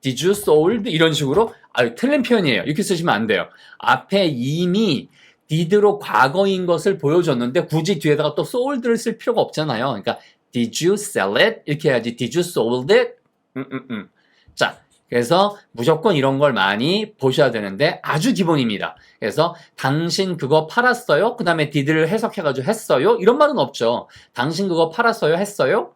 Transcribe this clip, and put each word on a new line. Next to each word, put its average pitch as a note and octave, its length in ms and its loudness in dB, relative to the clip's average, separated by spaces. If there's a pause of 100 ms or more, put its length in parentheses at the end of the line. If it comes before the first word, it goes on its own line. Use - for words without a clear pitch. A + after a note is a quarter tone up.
did C3 240 -4
you F#3+ 80 4
sold?" G3 580 2
이런 D#3+ 220 2
식으로. D#3 400 0 (200)
아유, B2+ 220 0
틀린 C#4 260 0
표현이에요. G3 420 2
이렇게 D3+ 200 -2
쓰시면 E3+ 320 0
안 A2 120 -2
돼요. F#2+ 200 0 (320)
앞에 F3+ 480 0
이미 D#3 800 -2 (400)
did로 G3 520 2
과거인 F#3 680 0
것을 F3 320 0
보여줬는데 C#3+ 720 0
굳이 D#3+ 320 0
뒤에다가 D3 360 0
또 F3+ 80 -2
sold를 B3 540 -2
쓸 A3+ 200 -6
필요가 A3+ 240 -2
없잖아요. C3 460 -2
그러니까 A2 320 -4 (320)
"Did A#2+ 340 -4
you F#3+ 100 4
sell G#2+ 420 -2
it?" A3 280 2
이렇게 D#3 240 -2
해야지. A#2 280 -2
"Did B2 200 -4
you F3+ 80 0
sold B2+ 480 -2
it?" A#3+ 180 2 (440)
음, C3+ 160 -10
음, C3 180 -10
음. G#2 200 -10 (440)
자, - 260 -4 (300)
그래서 E3 480 0 (140)
무조건 D#3 440 0
이런 C3+ 240 0
걸 D3 140 2
많이 A#2+ 640 0
보셔야 C3 360 2
되는데 A2 520 -4
아주 F#3+ 300 -2
기본입니다. B2+ 600 -2 (240)
그래서 D3 360 -2 (220)
"당신 E3 600 -2
그거 D#3 300 0
팔았어요?" A#3 680 0
그 - 80 -6
다음에 D#3+ 240 0
did를 D#3 400 0
해석해가지고 D#3+ 580 -4
"했어요?" G3 540 2
이런 A3+ 160 4
말은 D4 220 2
없죠. A#2+ 480 -2 (260)
"당신 D#3+ 360 -2
그거 E3 200 2
팔았어요?" A3 460 0
"했어요?" F#3+ 600 -2